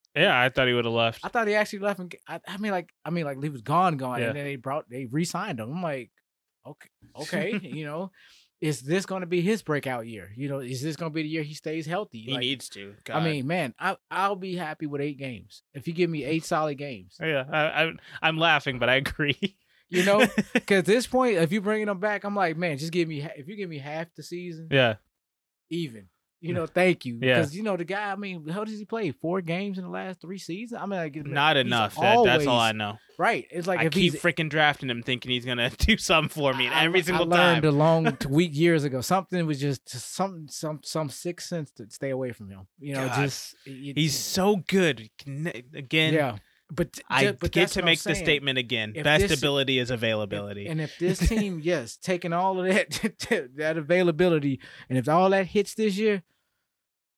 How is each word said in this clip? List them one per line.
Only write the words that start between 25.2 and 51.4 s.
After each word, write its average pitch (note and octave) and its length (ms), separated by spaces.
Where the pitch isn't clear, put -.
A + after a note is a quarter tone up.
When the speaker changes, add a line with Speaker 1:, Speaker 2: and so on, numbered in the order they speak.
Speaker 2:
even." A#2+ 400
You E3+ 120
know, E3+ 100
thank F3+ 400
you. A#2+ 160
Speaker 1:
Yeah. B2+ 220
Speaker 2:
'Cause, C#3+ 120
you G3 80
know, G#3 140
the E3+ 80
guy, G3 260
I G3 60
mean, F#3 320
how G3 160
does A3 140
he G#3 80
play? A3 240
Four F3 320
games F#3 340
in F#3 80
the F3 60
last F#3 320
three F#3 160
seasons? A3 420
I F3 60
mean, G3 120
like, D#3 180
Speaker 1:
Not D3 400
Speaker 2:
he's C3 100
Speaker 1:
enough, A#2 320
Ed. - 20
That's C#3+ 220
all C3 80
Speaker 2:
always A2+ 160
Speaker 1:
I - 20
know. G#2+ 240
Speaker 2:
Right. F3+ 320
It's E3+ 160
like F#3 140
Speaker 1:
I - 40
Speaker 2:
if D#3+ 80
Speaker 1:
keep F3 220
Speaker 2:
he's D3+ 80
Speaker 1:
freaking E3 260
drafting D3 400
him A#2+ 140
thinking B2 300
he's B2 120
gonna B2 260
<laughs> - 60
do - 220
something D#3+ 320
for C#3 240
me, B2+ 100
and B2 100
Speaker 2:
I D3+ 100
Speaker 1:
every F3 160
Speaker 2:
le-, D#3+ 40
Speaker 1:
single F3 300
Speaker 2:
I - 20
learned E3+ 280
Speaker 1:
time. D3+ 100
Speaker 2:
a - 20
long D#3+ 400
Speaker 1:
<laughs> - 0
Speaker 2:
t-, - 120
week, D#3 280
years D#3+ 280
ago, C3 180
something F3+ 420
was D3+ 160
just C#3 300
some, E3+ 580
some, D3+ 340
some D#3 280
sixth - 360
sense E3 260
to G#2+ 180
stay - 180
away C3 240
from G#2 160
him. F#2+ 200
You C#3 160
know, C3 140
Speaker 1:
God. B2+ 140
Speaker 2:
just, - 320
it, C3+ 320
Speaker 1:
He's D3+ 180
so G3 500
good. D3 520
Can-, C#3+ 300
again, D#3 400
Speaker 2:
Yeah. C3+ 220
But E3 220
t-, - 160
Speaker 1:
I C3+ 160
Speaker 2:
ju-, - 120
but E3+ 140
Speaker 1:
get E3 100
Speaker 2:
that's F#3+ 120
Speaker 1:
to G3+ 60
Speaker 2:
what - 20
I'm F3 40
Speaker 1:
make E3 120
the - 160
Speaker 2:
saying. F#3 100
Speaker 1:
statement C#3 320
again. A2+ 380
Speaker 2:
If D3+ 100
Speaker 1:
Best D#3 240
Speaker 2:
this, D#3+ 100
Speaker 1:
ability C3+ 400
is B2 120
Speaker 2:
if, B2+ 60
Speaker 1:
availability. G#2 720
Speaker 2:
and D#3+ 120
if D3+ 180
this F3+ 200
Speaker 1:
<laughs> F3+ 100
Speaker 2:
team, G3+ 340